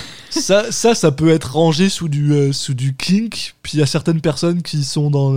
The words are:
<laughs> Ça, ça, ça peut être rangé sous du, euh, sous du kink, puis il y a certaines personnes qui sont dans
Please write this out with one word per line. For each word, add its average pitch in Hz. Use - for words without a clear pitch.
<laughs> -
Ça, 214
ça, 233
ça 170
peut 156
être 160
rangé 165
sous 170
du, 147
euh, 143
sous 139
du 131
kink, 208
puis -
il 147
y 151
a -
certaines 160
personnes 170
qui 151
sont 147
dans 139